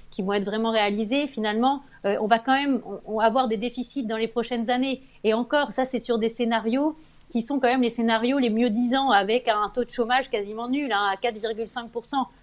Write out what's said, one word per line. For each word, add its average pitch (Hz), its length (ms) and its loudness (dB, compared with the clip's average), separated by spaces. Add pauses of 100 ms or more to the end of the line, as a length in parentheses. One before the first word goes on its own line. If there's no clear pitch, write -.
(100)
qui - 120 -6
vont 190 100 -2
être 208 120 0
vraiment 220 280 -2
réalisées, 220 560 0
finalement, 226 540 0 (240)
euh, 202 140 2
on 214 60 -2
va 226 140 4
quand 262 140 2
même, 277 300 2
on, 202 300 -8
on 220 40 -2
va 220 80 4
avoir 254 200 2
des 220 120 -2
déficits 247 460 -6
dans 220 120 -4
les 220 100 -2
prochaines 233 440 -2
années. 254 320 0 (200)
Et 220 120 2
encore, 247 380 0
ça, 262 120 0
c'est 262 160 -2
sur 240 180 -2
des 220 120 0
scénarios 233 640 0 (320)
qui 226 140 -2
sont 277 180 -2
quand 254 80 4
même 254 140 4
les 233 80 2
scénarios 233 480 2
les 240 120 2
mieux 226 200 2
disants, 247 400 2
avec 214 360 4
un 208 260 0
taux 240 120 -2
de 240 60 -10
chômage 247 400 0
quasiment 214 380 -6
nul, 277 220 -2
hein, 202 220 2
à - 40 -4
quatre 233 200 -4
virgule 220 320 -6
cinq 233 220 -10
pour - 160 -10
cent, 269 200 -2 (160)